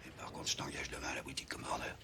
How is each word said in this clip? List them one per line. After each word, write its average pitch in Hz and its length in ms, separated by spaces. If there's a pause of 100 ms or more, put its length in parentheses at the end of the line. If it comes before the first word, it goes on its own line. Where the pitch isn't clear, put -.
Mais - 80
par - 200
contre, - 160
je - 80
t'engage - 340
demain - 180
à - 60
la - 80
boutique - 260
comme - 140
vendeur. - 400